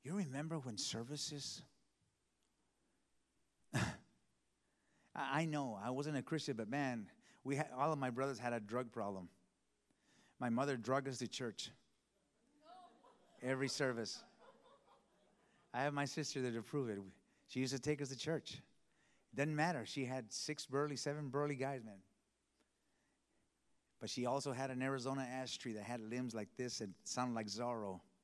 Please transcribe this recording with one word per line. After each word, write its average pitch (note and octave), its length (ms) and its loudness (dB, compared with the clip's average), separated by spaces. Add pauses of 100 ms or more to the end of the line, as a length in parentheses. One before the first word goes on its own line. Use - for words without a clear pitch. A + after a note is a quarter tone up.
You D#3 120 -4
remember D#3 420 0
when B2+ 200 -4
services, C#3 840 -4 (2000)
<laughs> - 40 -4
I, - 80 6 (1300)
I C#3+ 300 4
know, C#3+ 380 2
I A#2+ 80 0
wasn't C#3+ 260 2
a A#2+ 60 0
Christian, D3+ 320 0
but G#2+ 140 -2
man, B2 380 2 (360)
we C3+ 120 0
had, D3 120 2 (100)
all D3 140 6
of D3 80 2
my C3 100 2
brothers B2+ 300 0
had A#2+ 140 0
a A#2+ 60 2
drug A2 320 -2
problem. G2 380 -2 (1080)
My B2 100 0
mother C3 260 4
drugged C3 320 2
us B2+ 120 -4
to A#2+ 80 -2
church. A2+ 440 -4 (1700)
Every C3 280 2
service. A#2+ 540 0 (1500)
I B2 100 2
have C#3+ 100 4
my C#3+ 120 4
sister C#3 360 -2
there B2+ 100 2
to A2+ 100 0
prove C3 280 0
it. G2+ 100 0 (480)
She - 140 -2
used C3 120 2
to C3+ 60 0
take D3 220 2
us C3+ 80 -2
to C3 80 -6
church. - 440 -2 (720)
It - 40 -4
doesn't D3+ 180 4
matter. D3+ 300 4
She C3+ 200 0
had B2 260 -2
six - 340 -4
burly, C#3+ 320 2
seven D3 320 -2
burly C#3+ 260 2
guys, C3 280 0
man. G2+ 180 -12 (2000)
But G#2+ 100 -4
she B2 160 0
also C3+ 260 2
had C3 180 0
an B2+ 120 -2
Arizona C3+ 480 0
ash B2+ 280 -4
tree A#2 160 -4
that G#2 100 -4
had A#2+ 180 -4
limbs A#2 320 -2
like G#2+ 240 -2
this B2 240 -2
and G2 120 -4 (100)
sounded B2 320 0
like A2+ 120 0
Zorro. G#2+ 520 -2 (240)